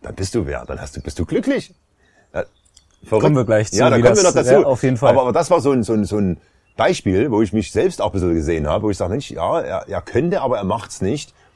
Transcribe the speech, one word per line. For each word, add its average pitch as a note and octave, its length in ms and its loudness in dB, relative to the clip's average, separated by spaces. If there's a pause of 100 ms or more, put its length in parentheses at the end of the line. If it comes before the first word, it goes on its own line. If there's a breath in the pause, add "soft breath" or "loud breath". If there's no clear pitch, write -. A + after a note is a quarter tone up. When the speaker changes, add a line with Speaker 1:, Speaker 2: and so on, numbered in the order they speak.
Speaker 1:
dann - 140 -14
bist F#2+ 200 -6
du G#2+ 100 -2
wer, B1+ 200 -8
dann C2+ 140 -10
hast - 180 -14
du, C#2+ 40 -12
bist - 160 -12
du A#2 80 -4
glücklich. B3 480 -4 (600 soft breath)
Ja, - 100 -6 (600)
verrückt. A2 200 2
Speaker 2:
Kommen D3+ 120 4
wir B2+ 100 2
gleich G#2+ 260 0
zu, F#2+ 60 -2
Speaker 1:
Ja, B2 120 4
da B2 80 4
Speaker 2:
wie A#2 40 4
Speaker 1:
kommen A#2+ 140 6
Speaker 2:
das, G3+ 80 4
Speaker 1:
wir F3+ 60 6
noch D#3+ 60 2
dazu. B2+ 160 2 (100)
Speaker 2:
ja, - 20 0
auf C3+ 200 0
jeden B2+ 140 0
Fall. B2 140 4
Speaker 1:
Aber, B2+ 100 4
aber B2 100 0
das D#3 180 0
war F3 100 4
so C3+ 120 2
ein, B2+ 120 2
so A2+ 100 -2
ein, G#2+ 120 2
so G2+ 120 -2
ein F#2+ 200 0 (400 soft breath)
Beispiel, B2+ 540 0
wo G#2+ 100 2
ich G#2+ 120 0
mich G#2+ 180 -2
selbst E3 300 -2
auch G#2 60 0
ein - 60 -4
bisschen F2+ 200 0
gesehen D#2+ 340 -2
habe, F#2 160 -2
wo G#2+ 80 -2
ich F#2+ 60 -6
sage, F#2 140 -4
Mensch, C3+ 200 -6
ja, G2+ 280 -4
er, F2+ 280 -6
er F2+ 140 -6
könnte, E3+ 400 -2
aber B2+ 160 -2
er G2 80 -6
macht's G#2+ 360 -8
nicht, A2 320 -6 (220 soft breath)